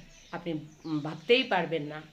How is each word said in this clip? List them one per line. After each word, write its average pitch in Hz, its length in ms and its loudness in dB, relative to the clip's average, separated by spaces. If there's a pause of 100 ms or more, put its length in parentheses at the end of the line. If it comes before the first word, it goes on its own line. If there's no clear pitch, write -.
(320)
আপনি, 170 220 -4 (320)
উম, 156 140 0
ভাবতেই 175 440 4
পারবেন 165 400 0
না 151 180 -8 (120)